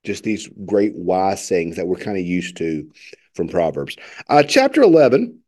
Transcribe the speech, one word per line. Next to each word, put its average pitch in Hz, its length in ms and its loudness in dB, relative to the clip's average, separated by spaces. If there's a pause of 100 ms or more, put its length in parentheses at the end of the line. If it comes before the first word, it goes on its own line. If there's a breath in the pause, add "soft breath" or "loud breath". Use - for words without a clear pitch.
just 101 220 -8
these 110 240 -4 (160)
great 107 320 0
wise 92 500 -2
sayings 85 300 -2
that 87 100 -6
we're 90 80 -2
kinda 101 260 -6
used 87 360 -4
to 80 340 -6 (440 loud breath)
from 85 120 -4
Proverbs. 78 480 -4 (320 loud breath)
Uh, 147 160 4
chapter 269 380 2
eleven 160 680 4